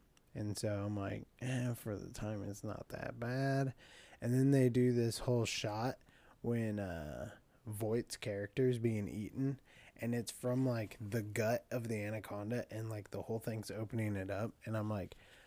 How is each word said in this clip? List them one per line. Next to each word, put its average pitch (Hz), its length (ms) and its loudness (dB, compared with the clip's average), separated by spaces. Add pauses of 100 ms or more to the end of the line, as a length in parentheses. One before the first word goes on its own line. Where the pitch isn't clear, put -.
(380)
And 104 200 -2
so 107 120 0
I'm 101 260 0
like, 101 280 -2 (180)
"Eh, 123 320 0
for 110 240 -4
the 92 160 -8
time, 107 340 -4
it's 101 160 -8
not - 260 -6
that - 300 -6
bad." 135 540 0 (480)
And 120 120 2
then 131 180 6
they 131 180 8
do 123 240 6
this 117 260 2
whole 120 260 4
shot 110 520 -2 (440)
when, 113 380 2
uh, 76 520 -4 (340)
Voight's 110 500 0
character 107 540 0
is 123 100 2
being 110 300 2
eaten, 127 500 -2 (400)
and 117 160 0
it's 117 160 -2
from, 127 340 0
like, 117 360 -2
the 107 200 0
gut 107 500 2
of 120 180 -2
the 107 140 0
anaconda, 104 680 -4
and, 110 180 -4
like, 104 220 -6
the 101 120 -6
whole 113 160 -2
thing's 110 320 -4
opening 107 440 0
it 95 160 -2
up. 101 200 -2 (140)
And 110 120 -2
I'm 107 120 0
like, 98 260 -2 (320)